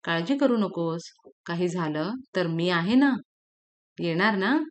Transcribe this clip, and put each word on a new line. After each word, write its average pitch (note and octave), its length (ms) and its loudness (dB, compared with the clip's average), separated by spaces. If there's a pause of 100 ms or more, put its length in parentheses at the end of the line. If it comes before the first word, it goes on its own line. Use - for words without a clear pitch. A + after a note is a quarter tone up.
"काळजी E3+ 340 -2
करू B3+ 200 2
नकोस, E3+ 440 -2 (440)
काही F3 220 -2
झालं E3 440 -2 (240)
तर F3+ 120 0
मी E3 220 0
आहे F3 260 2
ना." C#4 160 6 (880)
"येणार F3 360 2
ना?" G#3+ 220 2 (140)